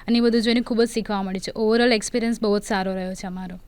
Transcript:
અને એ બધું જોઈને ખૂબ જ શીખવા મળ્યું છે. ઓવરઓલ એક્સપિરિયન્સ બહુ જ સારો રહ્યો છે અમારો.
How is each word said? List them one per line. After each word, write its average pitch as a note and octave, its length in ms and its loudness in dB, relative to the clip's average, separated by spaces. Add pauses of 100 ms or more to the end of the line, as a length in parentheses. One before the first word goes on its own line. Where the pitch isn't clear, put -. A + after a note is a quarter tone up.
અને A#3 100 4
એ - 20 4
બધું A#3 220 4
જોઈને A#3 180 2
ખૂબ A#3 220 0
જ A#3 60 2
શીખવા G#3 340 -4
મળ્યું F#3+ 180 -4
છે. - 160 -10
ઓવરઓલ A3+ 360 4
એક્સપિરિયન્સ A3+ 480 -2
બહુ G#3 180 2
જ G3+ 40 -4
સારો F#3+ 320 -2
રહ્યો F#3 200 -6
છે G3 120 -12
અમારો. F#3 420 -10